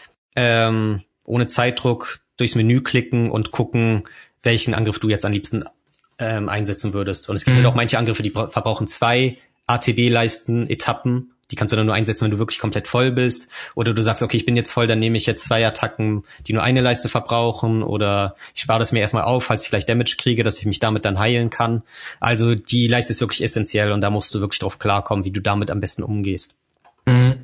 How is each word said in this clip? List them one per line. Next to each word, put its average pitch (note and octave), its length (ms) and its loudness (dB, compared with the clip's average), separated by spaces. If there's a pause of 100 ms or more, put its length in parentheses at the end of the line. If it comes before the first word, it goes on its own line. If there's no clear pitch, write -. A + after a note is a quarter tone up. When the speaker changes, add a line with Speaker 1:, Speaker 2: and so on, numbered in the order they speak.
(400)
Speaker 1:
ähm, A2+ 600 2 (240)
ohne A#2+ 240 0
Zeitdruck B2 720 -2 (160)
durchs A#2+ 180 0
Menü A#2 260 4
klicken B2 480 0
und A2 220 -2
gucken, A2+ 540 0 (400)
welchen A#2 280 2
Angriff G#2+ 280 -2
du A2 80 0
jetzt G#2 160 2
am G#2 80 0
liebsten, G#2 320 -4 (560)
ähm, A2 280 -4
einsetzen G#2 440 -4
würdest. G2 360 -4
Und G#2 60 -4
es G2 100 -2
gibt B2+ 120 4
Speaker 2:
Mhm. B2+ 60 6
Speaker 1:
halt B2 100 6
auch - 20 -2
manche A#2 240 2
Angriffe, A2+ 240 0
die G#2 80 0
bra-, G#2+ 160 -4
verbrauchen G#2+ 400 -2
zwei B2 500 2 (300)
A-T-B-Leisten, A#2 1040 0
Etappen. B2 640 -2 (180)
Die - 60 -8
kannst A2+ 160 0
du A2 40 2
dann A2 100 2
nur G#2+ 80 2
einsetzen, A2 300 0
wenn G#2+ 60 2
du G#2 80 -2
wirklich - 220 -4
komplett G#2 260 -4
voll B2+ 240 2
bist. B2 380 0 (260)
Oder A2+ 200 0
du A2+ 80 0
sagst, A2 200 0
„Okay, A#2 140 -2
ich A2 100 0
bin A#2+ 80 2
jetzt A#2+ 160 0
voll, A#2+ 160 0
dann A2 140 2
nehme A2+ 160 2
ich A2 100 -2
jetzt A2 180 -2
zwei A2+ 220 2
Attacken, G#2+ 580 -2 (220)
die A2 60 -4
nur A2 100 0
eine B2+ 200 2
Leiste B2 260 0
verbrauchen.“ A#2 720 0
Oder G2+ 540 0 (180)
ich - 80 -8
spare A2+ 160 2
das A2+ 140 0
mir A#2 80 2
erstmal G#2+ 240 0
auf, B2 200 0
falls G#2+ 200 0
ich - 60 -6
gleich G#2 160 0
Damage A#2 320 0
kriege, A#2 260 0
dass A2 140 0
ich - 80 -4
mich G2 120 0
damit G#2+ 260 0
dann G2 140 0
heilen A#2 320 2
kann. A#2 320 0 (380)
Also A#2 340 2
die A#2+ 320 0
Leiste A#2+ 260 2
ist - 80 -2
wirklich - 220 -2
essentiell G#2 480 0
und G2+ 120 0
da G2+ 80 2
musst G#2 240 -2
du G#2 60 -2
wirklich G2 200 -4
drauf G2 180 -4
klarkommen, G2+ 460 0
wie F#2+ 80 -6
du G2+ 80 -4
damit G2+ 300 -2
am G2 100 -4
besten - 240 -6
umgehst. G2 500 -4 (520)
Speaker 2:
Mhm. B2 380 4